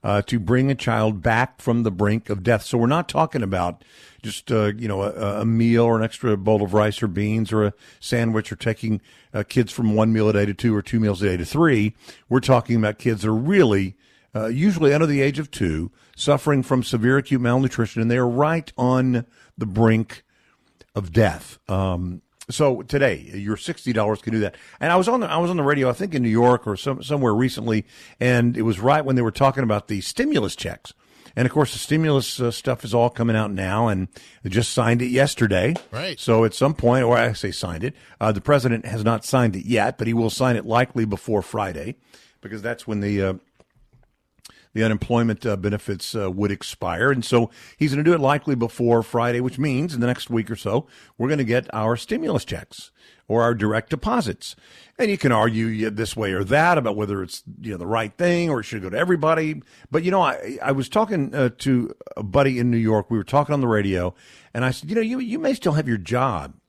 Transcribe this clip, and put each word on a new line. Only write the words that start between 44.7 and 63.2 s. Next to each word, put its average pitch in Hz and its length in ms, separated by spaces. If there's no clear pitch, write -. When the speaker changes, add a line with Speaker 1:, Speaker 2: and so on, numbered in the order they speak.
Speaker 1:
the 110 120
unemployment, 113 640
uh, 104 100
benefits, 101 580
uh, 101 160
would 98 200
expire. 95 600
And 127 140
so 120 260
he's 151 140
gonna 143 100
do 165 100
it 165 80
likely 139 340
before 117 480
Friday, 120 380
which 127 180
means 143 360
in 131 60
the 123 60
next 123 220
week 113 220
or 113 60
so, 110 300
we're 123 140
gonna 143 140
get 120 300
our 110 220
stimulus 220 480
checks - 460
or 113 160
our 120 120
direct 107 340
deposits. 170 640
And 214 120
you 196 60
can 135 160
argue 113 520
y-, 110 60
this 104 240
way 104 180
or 98 120
that 156 320
about 117 180
whether 101 280
it's, - 200
you 110 120
know, 92 60
the 87 80
right 110 320
thing 175 320
or 127 100
it 107 40
should 110 180
go 92 80
to 104 80
everybody. 156 640
But, 165 140
you 185 60
know, 190 100
I, 127 420
I 139 100
was 135 180
talking, 202 440
uh, 131 240
to 127 360
a - 80
buddy 127 360
in 120 120
New 120 60
York. 110 340
We 117 60
were 101 80